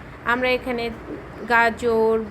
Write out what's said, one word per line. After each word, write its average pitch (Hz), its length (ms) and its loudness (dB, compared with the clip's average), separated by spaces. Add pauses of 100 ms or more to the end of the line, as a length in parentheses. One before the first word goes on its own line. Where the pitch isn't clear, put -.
(260)
আমরা 254 240 2
এখানে 247 400 -2 (600)
গাজর, 226 680 4 (120)